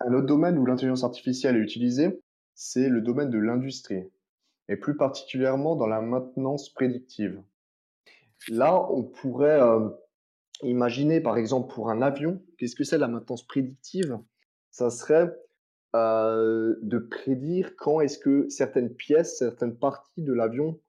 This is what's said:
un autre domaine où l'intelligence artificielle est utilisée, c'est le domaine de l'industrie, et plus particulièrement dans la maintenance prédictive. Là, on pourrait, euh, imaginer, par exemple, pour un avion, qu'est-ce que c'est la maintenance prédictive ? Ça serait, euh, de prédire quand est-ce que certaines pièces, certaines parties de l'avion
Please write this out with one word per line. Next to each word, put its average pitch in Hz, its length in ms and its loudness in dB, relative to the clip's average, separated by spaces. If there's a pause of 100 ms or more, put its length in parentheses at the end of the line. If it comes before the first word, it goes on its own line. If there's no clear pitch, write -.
un 123 120 0
autre 131 140 2
domaine 156 320 4
où 127 80 4
l'intelligence 127 380 0
artificielle 127 520 0
est 113 40 6
utilisée, 123 600 0 (340)
c'est - 340 -2
le 120 140 2
domaine 131 280 -2
de 113 80 0
l'industrie, 110 680 -4 (640)
et - 80 -2
plus 147 200 -4
particulièrement 135 800 -2
dans 120 100 -2
la 110 140 -2
maintenance 131 720 -4
prédictive. 110 680 -4 (1080)
Là, 147 420 2
on 135 140 -2
pourrait, 139 560 2
euh, 113 280 4 (760)
imaginer, 123 580 2
par 113 160 0
exemple, 120 360 -2
pour 113 180 -6
un 113 120 0
avion, 147 400 -2 (160)
qu'est-ce 120 180 -6
que 147 80 -2
c'est 160 140 0
la 139 100 0
maintenance 117 380 -8
prédictive ? 139 720 -4 (520)
Ça 123 200 -2
serait, 165 400 2 (680)
euh, 113 880 2
de 110 160 -2
prédire 135 800 -4
quand 156 240 0
est-ce 143 180 0
que 139 300 2
certaines 123 460 -2
pièces, 170 440 2
certaines 120 380 -2
parties - 460 -6
de 139 100 -2
l'avion 123 560 -2